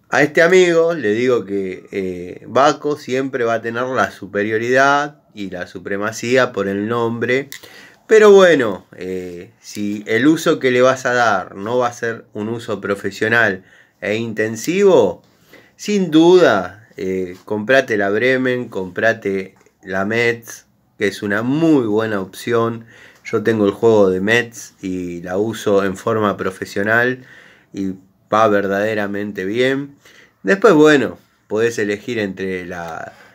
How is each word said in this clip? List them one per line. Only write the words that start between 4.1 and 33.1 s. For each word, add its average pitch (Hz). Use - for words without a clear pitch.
y 98
la 90
supremacía 113
por 98
el 101
nombre, 117
pero 214
bueno, 143
eh, 90
si 104
el 117
uso 160
que 131
le 123
vas 127
a 123
dar 110
no 107
va 120
a 120
ser 117
un 107
uso 117
profesional 101
e 101
intensivo, 113
sin 196
duda, 151
eh, 92
comprate 113
la 101
Bremen, 123
comprate 98
la 95
Metz, 117
que 104
es -
una 104
muy 143
buena 107
opción. 117
Yo 107
tengo 110
el 98
juego 107
de 92
Metz 117
y 90
la 90
uso 107
en 95
forma 107
profesional 110
y 98
va 110
verdaderamente 101
bien. 131
Después, 190
bueno, 147
podés 113
elegir 107
entre 95
la, 85